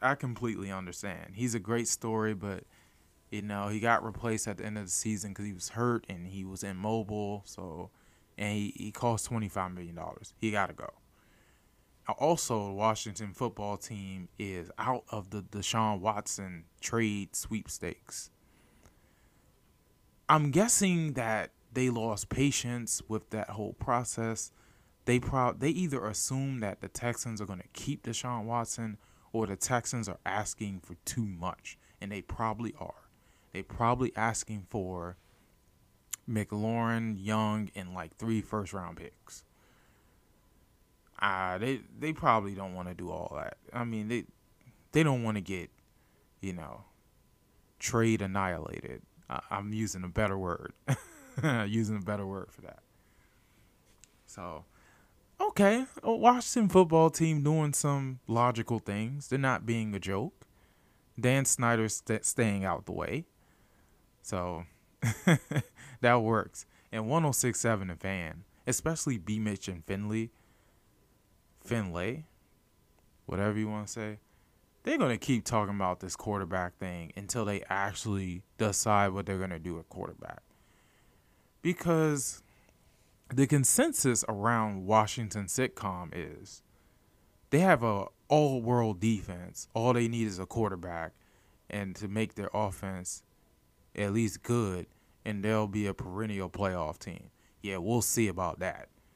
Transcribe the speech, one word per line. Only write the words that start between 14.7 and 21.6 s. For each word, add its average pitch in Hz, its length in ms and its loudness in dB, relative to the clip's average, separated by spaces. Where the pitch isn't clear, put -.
out 120 320 -2
of 101 200 -8
the 101 140 -6
Deshaun 104 580 0
Watson 98 640 -4
trade 107 540 0
sweepstakes. - 960 -8
I'm 147 240 6
guessing 175 600 4
that 113 380 0